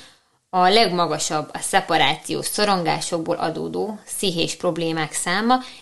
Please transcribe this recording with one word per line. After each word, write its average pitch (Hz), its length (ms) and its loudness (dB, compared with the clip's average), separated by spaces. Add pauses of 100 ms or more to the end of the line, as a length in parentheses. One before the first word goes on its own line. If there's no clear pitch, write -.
(500)
a 180 180 4
legmagasabb 170 840 2
a - 60 -8
szeparációs 156 840 0
szorongásokból 170 880 0
adódó 170 680 -4
pszichés 170 500 -2
problémák 160 580 -2
száma, 226 460 2 (220)